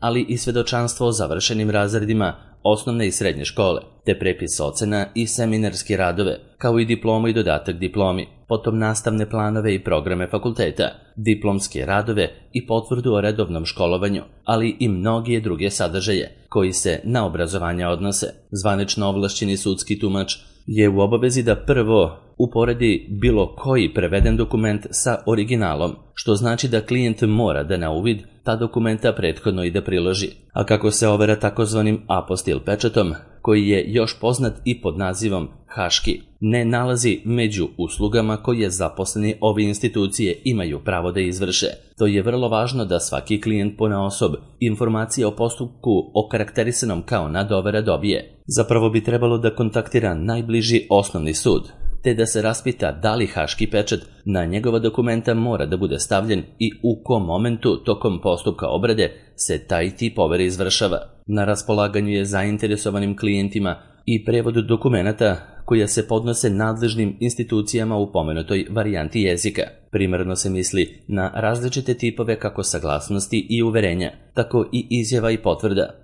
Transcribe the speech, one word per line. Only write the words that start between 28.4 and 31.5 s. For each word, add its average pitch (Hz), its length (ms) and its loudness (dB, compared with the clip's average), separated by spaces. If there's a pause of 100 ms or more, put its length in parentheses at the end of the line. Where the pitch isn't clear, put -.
ta 113 120 0
dokumenta 113 560 0
prethodno 92 520 0
i 87 60 0
da 95 120 0
priloži. 95 460 0 (240)
A 98 120 0
kako 107 260 2
se 110 180 2
overa 107 280 4
takozvanim 107 720 0